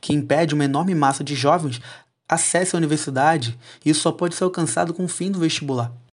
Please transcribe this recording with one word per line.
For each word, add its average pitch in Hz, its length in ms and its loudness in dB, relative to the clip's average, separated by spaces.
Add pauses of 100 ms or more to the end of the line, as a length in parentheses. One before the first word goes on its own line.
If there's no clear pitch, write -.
que - 120 -4
impede 147 420 2
uma 147 100 2
enorme 151 300 0
massa 143 300 2
de 143 100 -6
jovens 143 460 0 (480)
acesse 175 460 0
a 175 40 2
universidade. 147 800 0 (260)
Isso 151 160 4
só 165 120 2
pode 175 220 -2
ser - 100 -2
alcançado 175 500 0
com 185 100 -2
o 175 40 -4
fim 180 220 -4
do 196 80 -4
vestibular. 135 540 -2 (260)